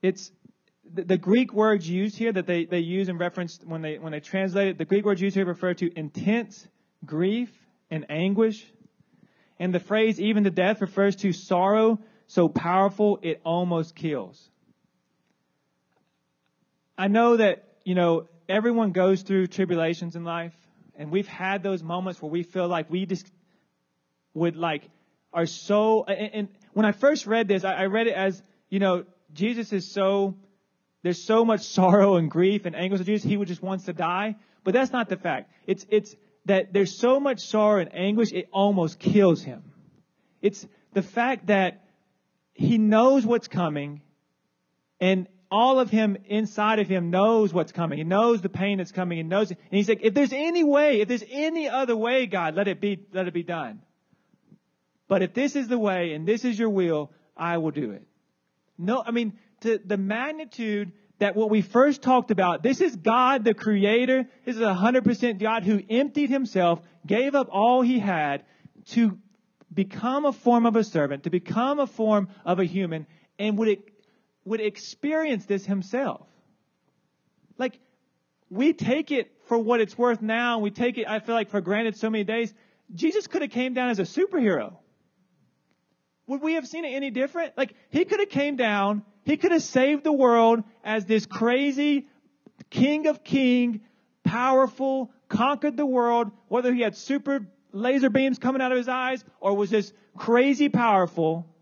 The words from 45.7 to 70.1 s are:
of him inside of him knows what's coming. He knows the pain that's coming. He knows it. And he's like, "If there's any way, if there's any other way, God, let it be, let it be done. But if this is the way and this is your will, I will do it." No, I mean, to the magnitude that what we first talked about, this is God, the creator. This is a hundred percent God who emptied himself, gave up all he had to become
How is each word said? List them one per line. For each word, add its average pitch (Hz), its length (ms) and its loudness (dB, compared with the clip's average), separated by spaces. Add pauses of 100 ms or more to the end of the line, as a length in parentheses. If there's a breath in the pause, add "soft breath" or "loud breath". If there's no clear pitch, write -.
of 233 100 0
him 214 360 2
inside 214 540 -2
of 196 80 0
him 175 240 -2
knows 208 420 4
what's 165 180 -2
coming. 156 260 -4
He 156 60 -6
knows 208 380 2
the 185 80 -4
pain 196 300 -4
that's 175 120 -8
coming. 180 260 -4
He 165 60 -6
knows 185 280 -2
it. 180 80 -12 (100)
And 190 80 0
he's 202 100 2
like, 220 140 0
"If 220 120 2
there's 277 200 2
any 330 300 0
way, 285 380 4
if 208 60 0
there's 233 220 -4
any 302 400 -4
other 247 260 -2
way, 240 300 0
God, 170 300 -4
let 202 120 0
it 190 140 -4
be, 202 320 -4
let 185 140 -4
it 175 60 -10
be 170 100 -4
done. 151 380 -10 (1300)
But 190 140 0
if 185 120 -4
this 285 220 -2
is 269 120 -4
the 240 100 -2
way 185 360 -2
and 156 140 -8
this 220 160 -2
is 240 140 -2
your 220 140 0
will, 165 400 -2 (240 soft breath)
I 170 240 -4
will 160 120 -2
do 131 200 -6
it." - 160 -16 (720)
No, 214 260 -2
I 240 60 -8
mean, 233 260 -4 (240 soft breath)
to 220 160 0
the 202 200 -4
magnitude 214 960 -6 (280 soft breath)
that 202 160 0
what 220 140 0
we 214 120 4
first 262 400 2
talked 247 280 2
about, 180 320 2
this 262 200 0
is 311 140 0
God, 240 480 2
the 220 100 4
creator. 220 760 2 (180 soft breath)
This 247 100 -6
is 220 60 -4
a 208 120 2
hundred 233 300 2
percent 233 360 0
God 214 240 -2
who 202 260 2
emptied 277 400 0
himself, 185 520 0 (240 soft breath)
gave 240 300 0
up 262 160 2
all 240 300 4
he 247 180 2
had 156 440 -2 (440 soft breath)
to 226 300 2 (560)
become 233 520 -2